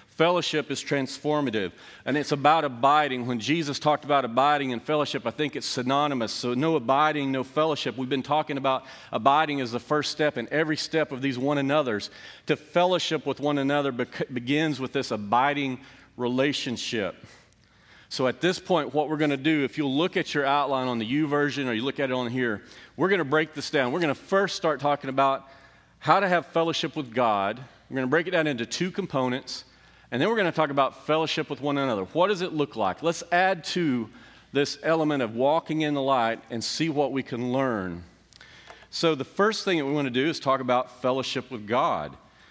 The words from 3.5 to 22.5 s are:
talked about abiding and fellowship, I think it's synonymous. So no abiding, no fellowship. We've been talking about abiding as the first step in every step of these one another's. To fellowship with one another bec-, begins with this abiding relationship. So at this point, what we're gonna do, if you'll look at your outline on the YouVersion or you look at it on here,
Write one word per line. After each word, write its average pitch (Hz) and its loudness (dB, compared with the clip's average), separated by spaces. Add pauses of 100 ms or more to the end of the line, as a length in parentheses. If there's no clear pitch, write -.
talked 151 0
about 139 2
abiding 135 2
and 117 -4
fellowship, 147 -2
I 113 0
think 147 -4
it's 123 -6
synonymous. 135 0
So 123 -4
no 156 2
abiding, 139 2
no 131 -2
fellowship. 143 -2
We've 131 -4
been 135 -2
talking 151 -2
about 131 0 (260)
abiding 143 2
as 120 -4
the 117 -4
first 147 -2
step 147 0
in 117 -6
every 156 0
step 156 -2
of 127 -8
these 135 0
one 139 0
another's. 135 0 (360)
To 156 0
fellowship 170 0
with 135 -4
one 143 0
another 139 0
bec-, 123 -6
begins 135 -2
with 127 -6
this 135 -4
abiding 127 0 (360)
relationship. 123 -2 (920)
So 131 0
at 120 -2
this 175 0
point, 151 0
what 147 0
we're 156 -2
gonna 147 2
do, 147 2
if 123 -4
you'll 139 0
look 175 0
at 175 -2
your 143 0
outline 139 2
on 120 0
the 110 -4
YouVersion 143 0
or 123 0
you 113 -2
look 135 -4
at 139 -2
it 127 0
on 123 -2
here, 117 -2 (340)